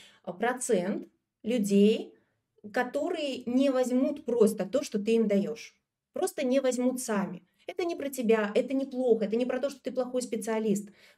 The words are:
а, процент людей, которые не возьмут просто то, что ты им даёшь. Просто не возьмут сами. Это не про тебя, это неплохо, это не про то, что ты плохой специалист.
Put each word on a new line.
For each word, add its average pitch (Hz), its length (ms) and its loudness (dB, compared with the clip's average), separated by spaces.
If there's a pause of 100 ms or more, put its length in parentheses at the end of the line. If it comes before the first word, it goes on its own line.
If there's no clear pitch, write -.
(240)
а, 180 100 -10
процент 226 760 -2 (360)
людей, 214 720 4 (600)
которые 285 720 -2
не 262 260 4
возьмут 254 540 0
просто 220 400 2
то, 269 180 -2
что - 160 -4
ты 220 160 0
им 226 120 4
даёшь. - 480 -2 (380)
Просто 349 320 -4
не 254 140 4
возьмут 254 400 0
сами. 190 440 -4 (240)
Это 349 180 -4
не 339 100 -4
про 285 140 -6
тебя, 220 460 2
это 254 180 0
неплохо, 254 520 2
это 208 100 -2
не 247 100 0
про 254 140 -2
то, 277 100 -2
что 269 120 -16
ты 262 100 -8
плохой 254 300 -4
специалист. 220 680 -2 (280)